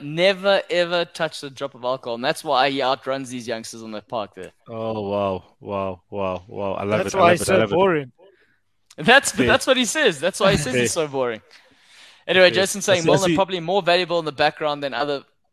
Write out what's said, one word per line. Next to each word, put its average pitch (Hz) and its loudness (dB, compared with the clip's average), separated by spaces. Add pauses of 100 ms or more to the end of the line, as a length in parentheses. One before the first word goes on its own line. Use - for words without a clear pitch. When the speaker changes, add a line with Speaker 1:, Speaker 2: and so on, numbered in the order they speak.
Speaker 1:
never, 185 0
ever 175 0
touched - -8
a 143 -10
drop 135 -10
of 120 -20
alcohol. 123 -4
And 117 -8
that's 160 -4
why 139 2
he 139 -4
outruns 131 -4
these 123 -10
youngsters 113 -10
on 113 -14
the 104 -12
park 104 -10
there. 90 -16 (180)
Speaker 2:
Oh, 113 -6
wow, 98 -2 (160)
wow, 98 -6
wow, 92 -6
wow. 101 -6
I - -6
love 104 0
Speaker 3:
That's 98 -6
Speaker 2:
it. 190 -4
I 190 2
Speaker 3:
why 175 6
Speaker 2:
love 175 6
Speaker 3:
he's 170 -2
Speaker 2:
it. 98 -4
Speaker 3:
so 190 2
Speaker 2:
I - 4
love 104 0
it. 101 0
Speaker 3:
boring. 165 0 (840)
Speaker 1:
That's, 220 4
Speaker 2:
Yeah. 247 4
Speaker 1:
that's 233 2
what 269 6
he 254 2
says. 220 0
That's 165 -2
why 196 4
he 151 4
says 147 -4
Speaker 2:
Yeah. 123 2
Speaker 1:
he's 117 0
so 160 -2
boring. 123 -4 (840)
Anyway, 185 6
Speaker 2:
Yeah. 170 4
Speaker 1:
Jason 196 -2
Speaker 2:
I - -10
Speaker 1:
saying 185 2
Speaker 2:
see, 156 2
I - 8
Speaker 1:
Milner 190 4
Speaker 2:
see. 170 2
Speaker 1:
probably 180 0
more 175 0
valuable 175 2
in 160 -4
the 151 -6
background 147 -2
than 139 -6
other. 139 -2 (300)